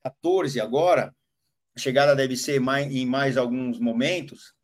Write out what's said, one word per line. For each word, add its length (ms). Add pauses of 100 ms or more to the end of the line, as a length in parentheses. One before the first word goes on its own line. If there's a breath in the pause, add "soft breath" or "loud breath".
quatorze 600
agora, 520 (640)
a 40
chegada 340
deve 220
ser 240
mai-, 240
em 200
mais 320
alguns 440
momentos 840